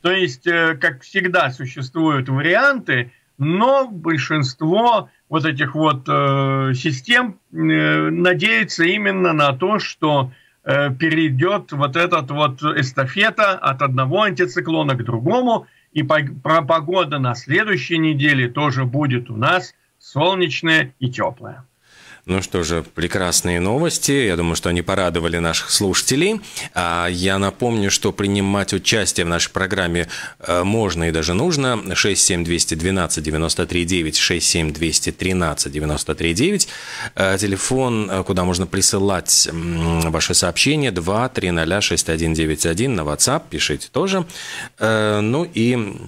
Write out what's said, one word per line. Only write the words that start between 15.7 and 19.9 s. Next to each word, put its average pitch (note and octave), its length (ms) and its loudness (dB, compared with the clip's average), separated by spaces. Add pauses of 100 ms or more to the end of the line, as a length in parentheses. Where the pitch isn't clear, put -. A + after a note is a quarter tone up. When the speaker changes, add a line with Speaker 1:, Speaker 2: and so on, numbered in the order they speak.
Speaker 1:
и D3+ 120 0
по-, D3+ 200 2 (180)
про-, D#3+ 200 2
погода D#3+ 580 0
на B2 160 0
следующей E3+ 600 0
неделе D3 500 2
тоже C3+ 380 -2
будет B2 440 -2
у A2+ 60 -10
нас E3 380 0 (260)